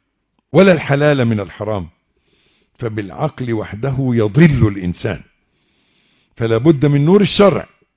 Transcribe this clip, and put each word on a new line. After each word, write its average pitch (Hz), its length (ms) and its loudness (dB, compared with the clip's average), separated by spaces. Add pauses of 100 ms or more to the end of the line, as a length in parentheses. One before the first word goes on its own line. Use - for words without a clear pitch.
(540)
ولا 190 180 6
الحلال 143 540 0
من 110 140 0
الحرام، 98 500 -8 (920)
فبالعقل 113 720 -8
وحده 110 460 -6
يضل 123 680 2
الإنسان، 95 540 -6 (1120)
فلا 113 220 -2
بد 143 280 2
من 143 200 2
نور 196 160 4
الشرع 180 480 0 (280)